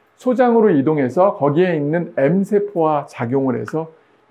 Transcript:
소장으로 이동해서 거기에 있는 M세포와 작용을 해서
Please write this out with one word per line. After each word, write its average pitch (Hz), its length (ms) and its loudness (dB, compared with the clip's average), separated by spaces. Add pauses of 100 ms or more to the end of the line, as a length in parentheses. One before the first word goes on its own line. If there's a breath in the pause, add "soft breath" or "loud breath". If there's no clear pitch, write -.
(160)
소장으로 233 540 2
이동해서 156 640 2
거기에 160 400 0
있는 156 400 -4
M세포와 175 920 0
작용을 127 540 -4
해서 160 300 -8 (400 soft breath)